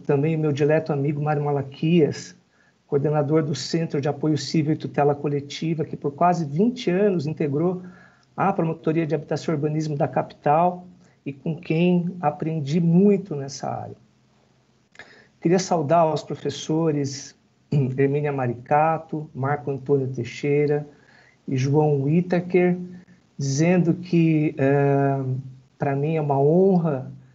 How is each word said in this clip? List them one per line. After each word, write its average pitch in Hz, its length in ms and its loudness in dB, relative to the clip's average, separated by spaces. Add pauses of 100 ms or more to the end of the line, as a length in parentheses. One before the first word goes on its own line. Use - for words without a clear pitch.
também 151 300 2
o 156 40 -2
meu 151 120 0
dileto 151 400 2
amigo 143 300 -2
Mário 147 220 -2
Malaquias, 147 920 0 (520)
coordenador 151 560 0
do 147 100 -4
Centro 160 480 -4
de 139 60 -4
Apoio 147 320 -2
Civil 156 340 0
e 147 40 -2
Tutela 143 360 0
Coletiva, 147 720 -4
que - 100 -10
por 143 180 -6
quase 175 320 2
vinte 175 440 0
anos 180 380 2
integrou 160 560 -2 (520)
a 190 160 0
Promotoria 160 540 -2
de 156 80 -2
Habitação 151 400 -4
e 151 40 0
Urbanismo 156 380 -2
da 147 120 0
capital 165 800 0 (380)
e 139 80 -8
com 156 240 -8
quem 175 640 2
aprendi 151 580 -2
muito 185 560 4
nessa 139 340 -8
área. 113 280 -10 (1400)
Queria 175 180 2
saudar 165 540 2
os 147 100 -4
professores 147 1120 -4 (180)
<clears throat> - 140 -20 (300)
Hermínia 143 340 2
Maricato, 151 1040 0
Marco 139 340 -4
Antônio 135 380 0
Teixeira 147 800 -2 (580)
e 135 120 -4
João 143 460 2
Whittaker, 180 720 2 (600)
dizendo 156 560 2
que, 160 640 0
eh, 139 640 2 (560)
para 139 200 -2
mim 151 180 -2
é 156 60 -2
uma 143 180 0
honra 160 720 4 (240)